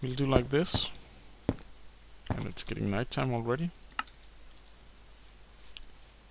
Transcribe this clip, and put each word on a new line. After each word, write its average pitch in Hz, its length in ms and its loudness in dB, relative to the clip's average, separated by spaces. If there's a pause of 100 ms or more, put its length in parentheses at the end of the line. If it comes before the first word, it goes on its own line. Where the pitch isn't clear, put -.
we'll 127 100 0
do 135 140 4
like 131 240 8
this, - 400 4 (1400)
and - 160 2
it's - 160 -4
getting 107 300 0
nighttime 123 420 2
already, 123 380 2 (2500)